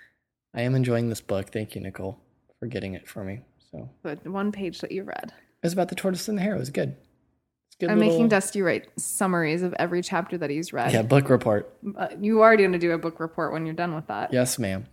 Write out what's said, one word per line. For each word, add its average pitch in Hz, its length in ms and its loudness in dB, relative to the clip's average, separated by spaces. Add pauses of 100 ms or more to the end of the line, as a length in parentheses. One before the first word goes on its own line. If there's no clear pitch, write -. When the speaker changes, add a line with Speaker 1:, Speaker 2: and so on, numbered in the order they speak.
(560)
Speaker 1:
I 120 60 -4
am 123 140 0
enjoying 120 340 2
this 110 120 -4
book. 98 300 -4
Thank 107 240 -8
you, 98 60 -8
Nicole, 95 360 -10 (420)
for 117 80 -10
getting 98 260 -8
it - 140 -14
for 104 180 -12
me. 101 160 -10 (300)
So 127 180 -16 (140)
Speaker 2:
The 156 280 -10
one 196 220 -2
page 196 260 -8
that - 140 -10
you 190 100 -6
read. - 300 -10
Speaker 1:
It - 320 -14
was 170 80 0
about 180 160 0
the 185 60 -6
tortoise 185 340 -2
and 208 80 -2
the 185 40 0
hare. 202 140 0
It 147 40 -2
was 131 100 -6
good. 143 260 -2 (720)
It's - 120 -20
good 202 100 0
Speaker 2:
I'm 214 100 6
Speaker 1:
little 214 140 6
Speaker 2:
making 190 160 4
Dusty 196 320 2
write 151 260 0 (100)
summaries 175 680 0
of 180 140 -2
every 175 240 0
chapter 180 360 -4
that 156 120 -4
he's 156 220 -4
read. 123 220 0
Speaker 1:
Yeah, 113 80 4
book 135 280 4
report. 110 460 2 (220)
Speaker 2:
Uh, 190 100 -4 (140)
you 214 200 4
are 226 140 10
gonna 185 240 4
do 170 140 2
a 165 40 0
book 165 220 -6
report 160 320 -4
when 160 140 -4
you're 160 100 -6
done 175 180 -4
with 156 140 -8
that. 104 240 -6
Speaker 1:
Yes, 127 260 2
ma'am. 98 360 -2